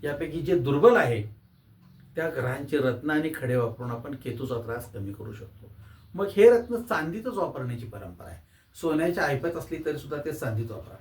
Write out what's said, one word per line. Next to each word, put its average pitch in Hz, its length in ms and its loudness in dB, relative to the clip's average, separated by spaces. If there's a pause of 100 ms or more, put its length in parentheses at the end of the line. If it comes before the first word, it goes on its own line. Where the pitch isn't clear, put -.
यापैकी 147 380 -6
जे 175 180 2
दुर्बल 147 360 8
आहे 120 440 0 (760)
त्या 160 140 -2
ग्रहांचे 131 480 -2
रत्न 131 320 0
आणि 156 260 0
खडे 123 200 -2
वापरून 120 360 -2
आपण 120 240 -8
केतूचा 127 400 -6
त्रास 117 380 -8
कमी 101 200 -8
करू 107 200 -12
शकतो. - 380 -18 (420)
मग 196 140 -2
हे 202 220 10
रत्न 233 320 2
चांदीतच 208 520 -4
वापरण्याची 131 520 -4
परंपरा 90 420 -14
आहे. - 220 -18 (320)
सोन्याची 165 380 2
ऐपत 151 360 0
असली 165 300 -8
तरी 151 120 -2
सुद्धा 147 280 -8
ते 156 60 -4
चांदीत 113 400 -4
वापरा. 95 300 -14